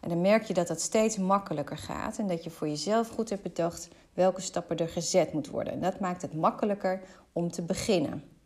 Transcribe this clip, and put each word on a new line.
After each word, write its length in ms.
En 80
dan 120
merk 240
je 100
dat 120
dat 140
steeds 360
makkelijker 640
gaat 400
en 80
dat 180
je 60
voor 180
jezelf 400
goed 220
hebt 120
bedacht 460
welke 260
stappen 360
er 120
gezet 440
moet 160
worden. 240
En 80
dat 200
maakt 220
het 120
makkelijker 680
om 180
te 120
beginnen. 600